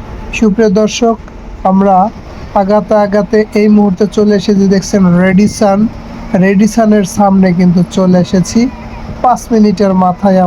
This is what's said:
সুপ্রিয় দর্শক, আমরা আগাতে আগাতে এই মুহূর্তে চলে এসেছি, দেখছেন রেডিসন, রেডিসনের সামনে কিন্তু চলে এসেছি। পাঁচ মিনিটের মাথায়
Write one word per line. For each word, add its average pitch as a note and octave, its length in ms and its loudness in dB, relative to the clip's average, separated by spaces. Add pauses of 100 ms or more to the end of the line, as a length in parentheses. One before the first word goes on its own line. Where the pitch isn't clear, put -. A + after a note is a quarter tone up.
(340)
সুপ্রিয় G#3+ 360 0
দর্শক, G#3+ 460 0 (480)
আমরা G3 320 2 (580)
আগাতে G3+ 400 0
আগাতে G#3 440 0 (160)
এই G#3+ 140 2
মুহূর্তে G#3 380 2
চলে G#3 340 0
এসেছি, G3 240 0 (100)
দেখছেন G3 280 0 (220)
রেডিসন, G3 540 2 (680)
রেডিসনের G#3 600 2 (100)
সামনে G3 360 2
কিন্তু F3+ 280 2 (160)
চলে F#3 220 2
এসেছি। F3+ 420 0 (640)
পাঁচ B3 180 2 (120)
মিনিটের G#3 420 2
মাথায় F#3 520 0